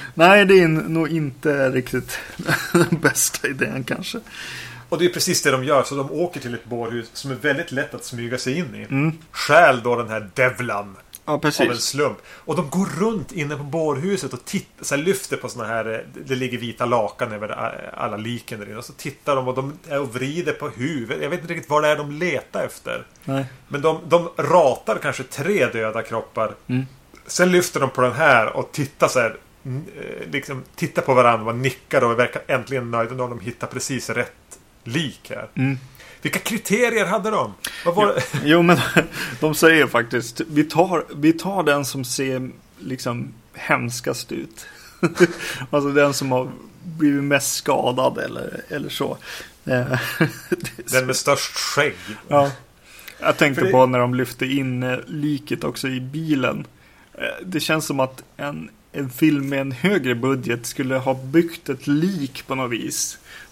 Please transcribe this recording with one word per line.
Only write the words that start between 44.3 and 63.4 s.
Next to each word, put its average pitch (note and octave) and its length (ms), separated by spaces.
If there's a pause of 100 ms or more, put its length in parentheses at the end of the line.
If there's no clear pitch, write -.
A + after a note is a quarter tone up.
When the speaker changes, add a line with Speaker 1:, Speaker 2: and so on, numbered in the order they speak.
Speaker 1:
ut." - 340 (340)
<laughs> F3+ 60 (640)
Alltså C#3+ 220
den C#3+ 220
som C3+ 180
har C3 180 (320)
blivit D3+ 420
mest C#3+ 300
skadad B2+ 640
eller, - 500
eller - 200
så. - 220 (540)
Eh, B2+ 260
<laughs> - 0
det - 880
är - 100
så B2+ 80
Speaker 2:
Den C3 100
med B2+ 100
störst - 400
skägg. - 380 (340)
Speaker 1:
Ja. C#3+ 220 (720)
Jag - 160
tänkte C#3 240
Speaker 2:
För B2+ 60
det G3 60
Speaker 1:
på C3 140
när B2+ 120
de B2 160
lyfte B2+ 320
in, C3 360
eh, B2+ 240
liket D3 580
också C#3 240
i C3 120
bilen. C#3 640 (480)
Eh, - 320
det F3+ 140
känns D#3 260
som C#3 140
att C3 220 (140)
en, D3 340 (220)
en C3+ 180
film C#3+ 380
med C#3 120
en C3+ 120
högre C3+ 420
budget A#2+ 520
skulle C3 300
ha C3 180
byggt C3+ 540
ett C3 180
lik D3+ 600
på C3+ 80
något C3 160
vis. - 480 (340)